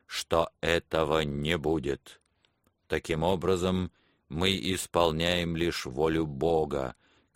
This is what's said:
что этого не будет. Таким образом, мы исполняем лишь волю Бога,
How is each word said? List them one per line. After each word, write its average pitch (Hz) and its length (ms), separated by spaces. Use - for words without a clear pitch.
что - 440
этого 80 600
не 73 360
будет. 71 640
Таким 80 340
образом, 92 720
мы 90 220
исполняем 85 1040
лишь 82 300
волю 80 400
Бога, 71 680